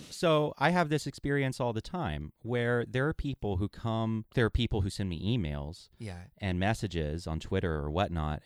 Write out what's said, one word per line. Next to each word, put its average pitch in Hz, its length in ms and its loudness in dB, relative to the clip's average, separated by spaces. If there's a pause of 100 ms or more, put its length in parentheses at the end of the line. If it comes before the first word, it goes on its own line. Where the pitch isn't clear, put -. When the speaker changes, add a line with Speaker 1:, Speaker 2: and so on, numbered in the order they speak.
Speaker 1:
so 151 480 2
I 143 120 4
have 175 180 4
this 147 180 0
experience 139 540 0
all 120 140 0
the 110 80 -2
time, 151 320 -4 (280)
where 120 440 0
there 127 220 0
are 160 60 0
people 104 440 -2
who 98 120 0
come, 113 560 0 (100)
there 120 100 6
are 107 40 6
people 113 320 2
who 98 80 0
send 95 200 -4
me 95 280 0
emails 73 520 -4 (100)
Speaker 2:
Yeah. 98 180 -10 (220)
Speaker 1:
and 92 200 0
messages 85 680 0
on 80 120 -2
Twitter 90 360 0
or 73 160 -2
whatnot, 78 540 0